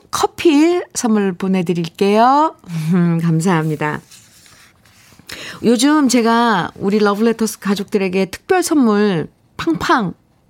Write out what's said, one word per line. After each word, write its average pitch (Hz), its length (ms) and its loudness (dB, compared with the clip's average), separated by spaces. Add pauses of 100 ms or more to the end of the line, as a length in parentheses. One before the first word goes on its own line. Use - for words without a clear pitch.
(120)
커피 349 680 2 (120)
선물 208 400 0
보내드릴게요. 196 1200 0 (340)
<laughs> 170 320 2
감사합니다. 160 800 0 (1600)
요즘 269 440 2
제가 226 680 0
우리 202 240 -2
러브레터스 214 600 0
가족들에게 190 640 -2
특별 359 360 -2
선물 208 640 0 (300)
팡팡 254 560 -2 (360)